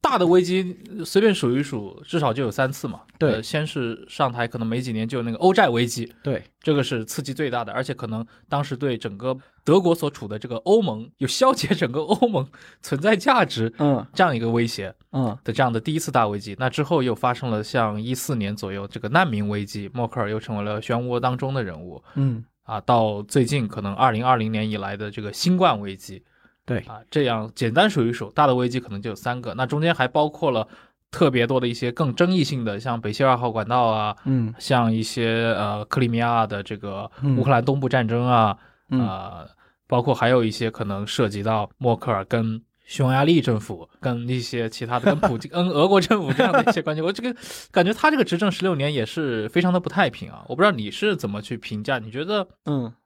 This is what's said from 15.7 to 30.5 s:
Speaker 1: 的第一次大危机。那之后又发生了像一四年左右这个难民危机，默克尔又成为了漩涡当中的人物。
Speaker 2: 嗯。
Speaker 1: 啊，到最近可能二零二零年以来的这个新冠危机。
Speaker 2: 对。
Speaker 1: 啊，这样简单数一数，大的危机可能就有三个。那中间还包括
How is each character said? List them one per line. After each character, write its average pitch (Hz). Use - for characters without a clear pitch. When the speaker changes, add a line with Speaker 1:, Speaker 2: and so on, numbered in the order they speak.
Speaker 1:
的 113
第 156
一 160
次 160
大 123
危 104
机。 98
那 127
之 151
后 147
又 123
发 123
生 123
了 107
像 107
一 120
四 131
年 104
左 98
右 98
这 -
个 107
难 165
民 104
危 104
机， 101
默 120
克 120
尔 104
又 107
成 110
为 104
了 107
漩 120
涡 123
当 123
中 135
的 135
人 92
物。 135
Speaker 2:
嗯。 123
Speaker 1:
啊， 110
到 110
最 131
近 123
可 101
能 101
二 127
零 113
二 127
零 110
年 110
以 107
来 98
的 104
这 107
个 104
新 180
冠 165
危 98
机。 95
Speaker 2:
对。 117
Speaker 1:
啊， 110
这 151
样 113
简 117
单 190
数 135
一 120
数， 107
大 147
的 135
危 127
机 127
可 120
能 101
就 113
有 101
三 123
个。 113
那 127
中 147
间 170
还 165
包 151
括 147